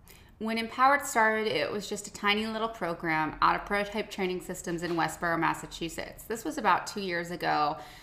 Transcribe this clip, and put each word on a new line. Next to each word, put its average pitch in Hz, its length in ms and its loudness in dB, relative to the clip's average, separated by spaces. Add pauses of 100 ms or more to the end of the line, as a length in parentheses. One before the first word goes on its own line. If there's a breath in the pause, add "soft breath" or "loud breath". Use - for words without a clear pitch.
(380 loud breath)
When 226 200 -2
Empowered 262 480 4
started, 220 400 4
it 156 240 2
was 202 180 -4
just 202 200 -6
a - 40 -18
tiny 208 360 2
little 220 200 -2
program 165 720 0
out 170 120 6
of 170 100 -2
Prototype 202 460 -2
Training 185 300 -2
Systems 175 420 -6
in 175 140 -2
Westborough, 165 400 0
Massachusetts. 156 880 -4
This 226 200 -6
was 302 140 -6
about 196 300 2
two - 120 -6
years 175 300 -4
ago. 156 460 0 (260 loud breath)